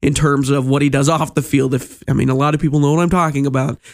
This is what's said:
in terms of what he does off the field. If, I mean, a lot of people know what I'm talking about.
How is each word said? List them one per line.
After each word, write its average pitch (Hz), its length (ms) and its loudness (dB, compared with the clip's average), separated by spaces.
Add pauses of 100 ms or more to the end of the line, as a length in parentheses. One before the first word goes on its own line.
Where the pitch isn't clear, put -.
in 143 140 0
terms 139 340 0
of 139 180 0
what 139 140 2
he 143 80 2
does 135 220 2
off 156 240 -2
the 147 80 0
field. 131 320 0
If, - 340 -8
I 135 60 0
mean, 131 160 0
a 131 40 0
lot 147 200 0
of 147 80 -2
people 147 180 0
know 143 140 2
what 170 80 2
I'm 175 80 0
talking 160 340 0
about. 135 340 -2 (160)